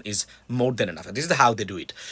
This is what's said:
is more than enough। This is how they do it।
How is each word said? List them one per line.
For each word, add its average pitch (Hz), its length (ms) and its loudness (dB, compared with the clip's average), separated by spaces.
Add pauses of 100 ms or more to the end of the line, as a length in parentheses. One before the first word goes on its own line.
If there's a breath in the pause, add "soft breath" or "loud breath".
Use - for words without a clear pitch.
is 101 140 -2 (320 soft breath)
more 123 200 2
than 113 180 0
enough। - 180 -12
This 123 200 -4
is 175 40 2
how 131 240 6
they 101 160 -6
do 95 60 -6
it। - 160 -10 (180 loud breath)